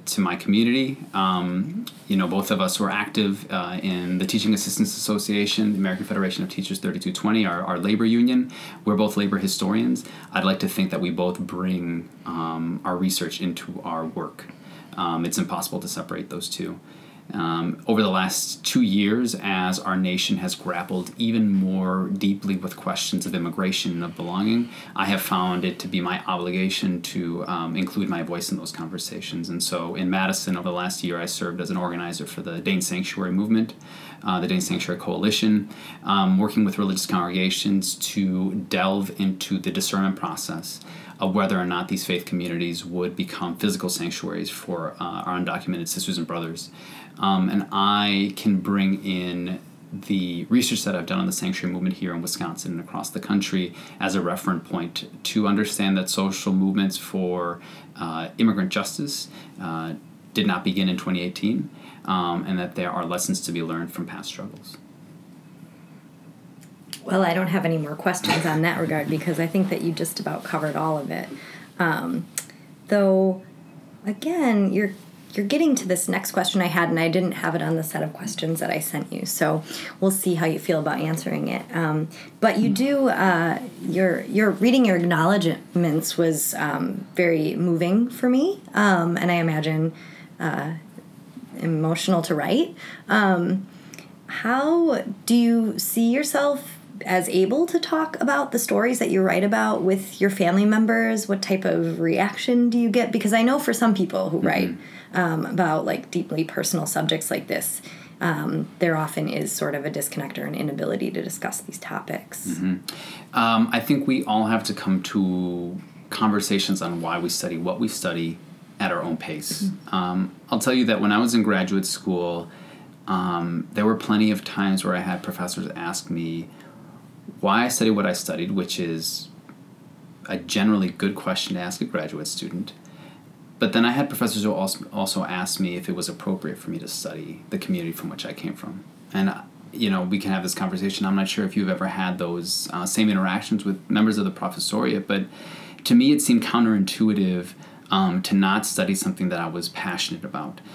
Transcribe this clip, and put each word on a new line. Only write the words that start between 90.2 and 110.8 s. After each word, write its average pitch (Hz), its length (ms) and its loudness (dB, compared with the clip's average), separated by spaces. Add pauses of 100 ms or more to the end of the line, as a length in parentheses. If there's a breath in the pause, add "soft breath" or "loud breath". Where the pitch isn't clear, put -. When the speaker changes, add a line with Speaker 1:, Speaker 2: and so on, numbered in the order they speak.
Speaker 2:
uh, 156 340 -2 (880)
emotional 165 640 2
to 175 100 0
write. 170 400 2 (340 loud breath)
Um, 190 600 4 (580 loud breath)
how 285 800 2 (240)
do 233 80 6
you 233 420 4
see 233 320 2
yourself 285 640 2 (340)
as 185 220 2
able 202 380 4
to 339 120 0
talk 320 440 0
about 277 320 2
the 240 40 2
stories 233 420 2
that 240 100 2
you 190 120 4
write 180 220 4
about 214 380 2
with 190 400 0
your 196 80 6
family 196 340 4
members? 220 640 4
What 196 140 0
type 190 240 0
of 165 340 2
reaction 202 680 4
do 233 80 2
you 233 120 4
get? 226 220 2
Because 214 220 2
I 226 80 6
know 247 180 4
for 262 140 0
some 226 200 4
people 190 360 0
who 160 80 0
Speaker 1:
Mm-hmm. - 100 2
Speaker 2:
write, 180 300 2 (360 loud breath)
um, 165 320 2
about, 160 400 2
like, - 240 -2
deeply 160 360 -2
personal - 400 -2
subjects 160 440 0
like - 180 -4
this, - 340 -4 (400 loud breath)
um, 156 480 -2 (100)
there 170 160 4
often 156 340 -2
is 151 220 -4
sort 147 240 -2
of 143 100 -4
a 151 40 -2
disconnect 143 480 -6
or 143 80 -6
an 147 100 -6
inability - 560 -2